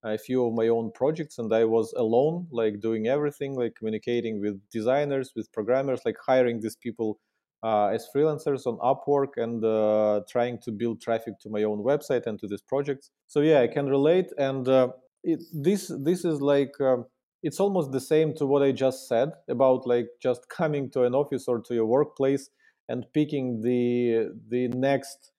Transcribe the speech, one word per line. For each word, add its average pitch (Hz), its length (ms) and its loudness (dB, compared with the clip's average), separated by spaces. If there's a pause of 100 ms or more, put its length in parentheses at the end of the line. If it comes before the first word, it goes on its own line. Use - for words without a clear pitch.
a 107 140 -2
few 127 280 0
of 113 80 0
my 113 140 2
own 113 240 0
projects, 156 460 -4
and 110 160 -2
I 113 120 6
was 113 280 2
alone, 143 580 0
like, 110 280 -2
doing 110 280 -2
everything, 143 480 -2
like, 120 200 -4
communicating 110 640 -4
with 101 180 -4 (100)
designers, 135 680 -2
with 110 180 -10
programmers, 127 520 -2
like, 110 200 -4
hiring 123 340 2
these 107 160 -6
people, 113 440 -6 (440)
uh, 104 260 2
as 110 260 -4
freelancers 147 500 0
on 117 140 -4
Upwork, 139 580 0
and, 117 260 -4
uh, 107 640 2
trying 120 360 -2
to 120 80 -8
build 113 280 -4
traffic 113 420 -6
to 107 100 -16
my 107 100 -2
own 107 220 -2
website 135 420 0
and 107 140 -6
to 107 80 -10
these 98 160 -8
projects. 139 480 -6 (160)
So 147 140 0
yeah, 156 200 6
I 120 60 4
can 143 180 -2
relate. 147 540 2
And, 135 280 -2
uh, 131 200 6 (360)
it, 160 160 -2 (140)
this, 175 400 -2 (100)
this 180 220 0
is, 156 160 -2
like, 139 400 2
uh, 131 220 2 (400)
it's 151 160 -6
almost 185 320 0
the 131 100 -2
same 156 360 2
to 143 100 -2
what 139 160 4
I 139 80 4
just 131 360 -2
said 127 260 0 (140)
about, 131 380 2
like, 120 220 0 (120)
just 123 300 -4
coming 147 420 -4
to 127 120 0
an 123 100 2
office 139 340 -2
or 120 140 -2
to 120 140 -6
your 113 100 2
workplace 139 640 0 (400)
and 120 240 -6
picking 139 480 -2
the, 120 680 0 (180)
the 123 200 -2
next 135 680 -2